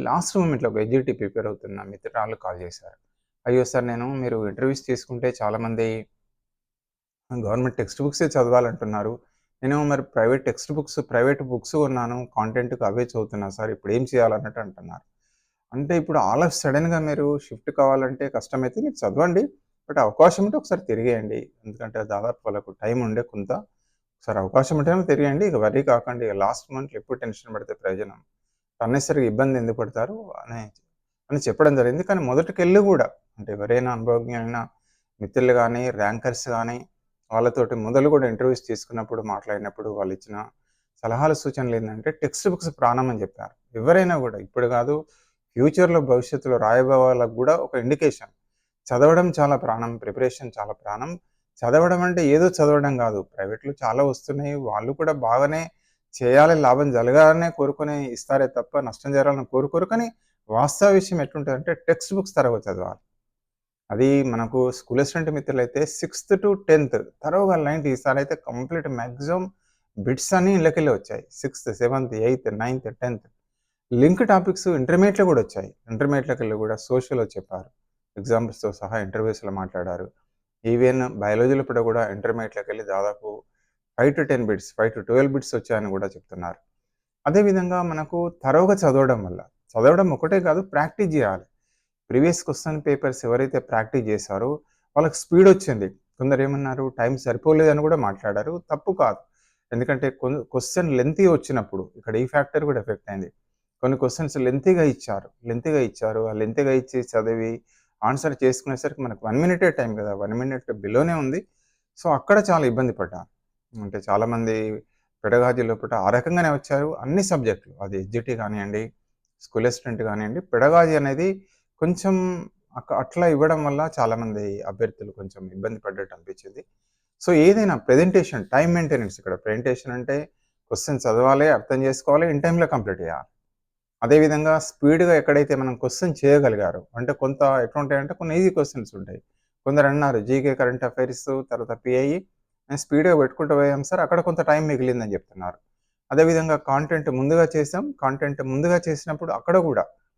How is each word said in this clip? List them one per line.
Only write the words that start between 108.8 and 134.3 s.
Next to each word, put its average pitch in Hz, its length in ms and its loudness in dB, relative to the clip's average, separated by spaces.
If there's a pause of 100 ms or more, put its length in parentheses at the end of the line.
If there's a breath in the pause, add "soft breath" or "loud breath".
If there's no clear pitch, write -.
మనకు 117 240 -8
వన్ 110 140 -2
మినిటే 180 320 2
టైమ్ 120 260 -4
కదా, 104 180 -6
వన్ 104 220 -6
మినిట్ 127 360 -6
బిలోనే 113 420 0
ఉంది. 143 240 -4 (600)
So - 120 -6
అక్కడ 202 320 4
చాలా 170 240 2
ఇబ్బంది 120 260 0
పడ్డాను. 87 360 -10 (440)
అంటే 104 280 -10
చాలామంది 113 540 0 (680)
పెడగాజీ 123 400 2
లోపల 113 340 -4
ఆ 95 120 0
రకంగానే 160 420 2
వచ్చారు, 143 380 -2 (100)
అన్ని 160 240 0
సబ్జెక్టులు, 135 580 -2
అది 98 160 -8
ఎస్జిటి 113 380 -6
కానివ్వండి, 107 480 -6 (580)
స్కూల్ 113 260 -2
అసిస్టెంట్ 117 360 -6
కానివ్వండి, 107 400 -6
పెడగాజీ 160 520 4
అనేది 143 340 0 (520 soft breath)
కొంచెం 180 340 0 (600)
అక-, - 200 -6
అట్లా 143 320 -2
ఇవ్వడం 156 360 4
వల్ల 143 180 -2 (100)
చాలామంది 113 520 -2 (200)
అభ్యర్థులు 104 480 -6
కొంచెం 95 360 -18
ఇబ్బంది 104 320 -10
పడ్డట్టు 98 340 -10
అనిపించింది. 95 480 -20 (600)
So - 80 -2 (100)
ఏదైనా 190 380 6
ప్రెజెంటేషన్, 151 720 2
టైమ్ 156 240 2
మెయింటెనెన్స్, 143 440 -2
ఇక్కడ 92 180 -6
ప్రెజెంటేషన్ 123 580 -4
అంటే 123 240 -4 (540)
క్వశ్చన్ 127 280 -4
చదవాలి, 131 500 4
అర్థం 131 340 0
చేసుకోవాలి, 143 460 2
in 143 120 0
టైమ్‌లో 170 260 2
కంప్లీట్ 98 340 -4
చేయాలి. 82 280 -8 (720)
అదేవిధంగా 151 580 4